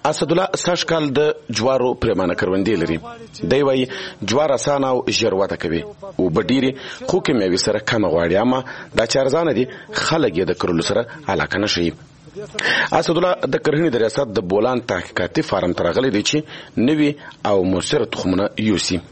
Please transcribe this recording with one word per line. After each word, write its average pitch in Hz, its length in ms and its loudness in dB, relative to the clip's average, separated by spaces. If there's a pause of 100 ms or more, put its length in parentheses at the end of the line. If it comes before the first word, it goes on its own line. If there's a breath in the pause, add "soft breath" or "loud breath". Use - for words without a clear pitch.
اسدالله 175 360 0 (120)
سږ 170 340 -2
کال 156 160 2 (100)
د 147 160 2 (180)
جوارو 123 380 2 (140)
پرېمانه 92 380 0
کروندې 98 420 2
لري. 82 160 -2 (520)
دی 131 120 4
وایي 131 260 2 (340 loud breath)
جوار 139 300 2
اسانه 135 400 0
او 127 100 0 (140)
ژر 104 180 2
وده 95 220 0
کوي. 82 260 -2
اوبه - 600 -2
ډېرې، 131 280 2 (380 loud breath)
خو 185 120 2
کیمیاوي 95 440 2
سره 104 140 2
کمه 104 340 0
غواړي، 85 320 2
اما 127 160 2 (360 loud breath)
دا 113 100 2
چې 123 180 -2
ارزانه 151 340 2
دي، 127 80 2 (260 loud breath)
خلک 143 460 0
یې 92 100 2
د 90 40 0 (100)
کرلو 85 280 0
سره 113 160 0 (280 loud breath)
علاقه 76 240 -2
نه 104 80 0
ښیي. 85 260 0 (1000 loud breath)
اسدالله 175 420 2 (180)
د 170 40 0
کرهڼې 151 360 2
د 113 40 0 (100)
ریاست 110 320 -2
د 90 160 -4
بولان 120 400 2
تحقیقاتي 90 580 -2
فارم 90 200 2
ته 85 180 0
راغلی 127 260 2
دی 104 60 2
چې 151 200 0 (460 loud breath)
نوي 151 240 2 (400 loud breath)
او 101 40 4 (180)
مؤثره 107 420 0
تخمونه 95 340 0 (200)
یوسي. 90 300 0 (120)